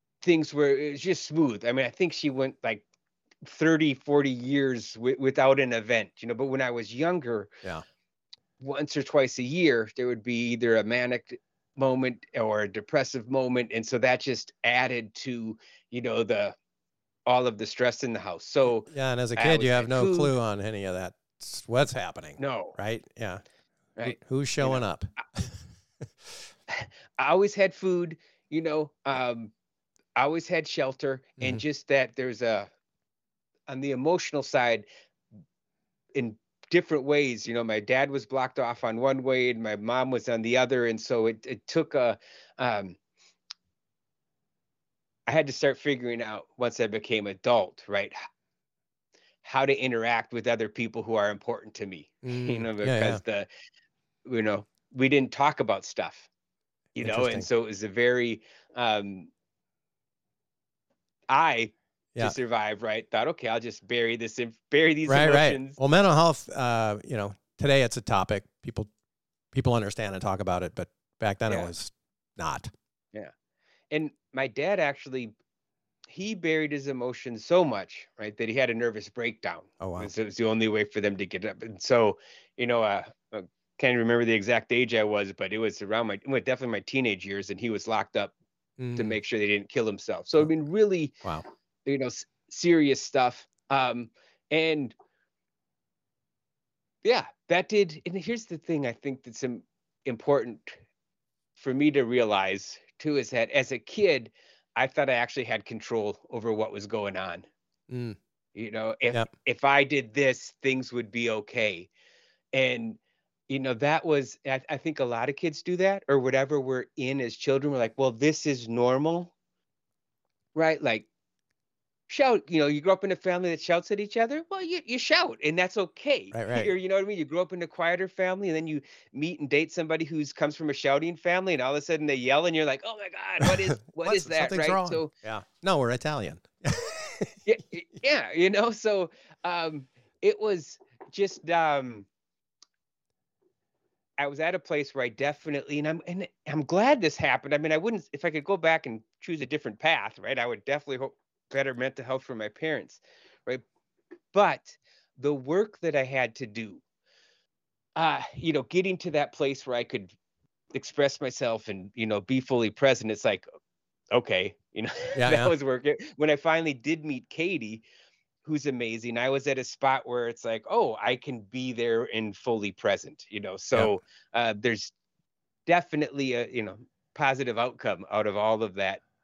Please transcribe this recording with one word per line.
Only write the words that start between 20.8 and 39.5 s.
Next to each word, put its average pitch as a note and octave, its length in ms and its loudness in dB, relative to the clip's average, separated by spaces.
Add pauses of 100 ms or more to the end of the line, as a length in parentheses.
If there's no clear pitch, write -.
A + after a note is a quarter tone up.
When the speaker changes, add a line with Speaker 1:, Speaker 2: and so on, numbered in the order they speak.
Speaker 2:
of F#2 100 -2
that, F2+ 180 -6 (280)
s-, - 260 -12
what's B2+ 260 2
happening. B2+ 460 -10
Speaker 1:
No. A#2+ 380 -6
Speaker 2:
Right? G#2+ 280 -6 (100)
Yeah. G2+ 240 -8 (560)
Who, A2 60 -10
Speaker 1:
Right. B2 260 -10
Speaker 2:
who's C3+ 300 -4
Speaker 1:
You C#3+ 60 2
know, C3 60 2
Speaker 2:
showing C3 140 0
up? F#2 220 -4 (300)
<laughs> - 20 -16 (1300)
Speaker 1:
I, - 200 -8 (300)
I C3 120 0
always G3 260 4
had G3 180 4
food, F3 440 -2 (320)
you D#3 120 -2
know, D#3 300 -2 (140)
um, B2 460 -2 (640)
I B2 80 4
always D#3 240 0
had D#3+ 200 -2
shelter, C3+ 540 -4 (180)
and B2+ 120 -2
Speaker 2:
Mm-hmm. B2 80 -4
Speaker 1:
just C#3+ 300 -4
that C3+ 260 2
there's B2 260 -6
a, G#2+ 260 0 (1000)
on C3 100 -8
the C#3 120 -2
emotional C#3+ 520 0
side, A#2+ 420 2 (1300)
in A#2 200 -4 (360)
different D#3+ 320 2
ways, C#3 440 0
you A#2 60 -4
know, A#2 100 0
my A2 160 -2
dad B2+ 300 2
was C#3 160 -6
blocked C3 340 -4
off A#2+ 240 -4
on A2+ 140 -2
one C3+ 260 2
way B2+ 260 2
and A2+ 120 -2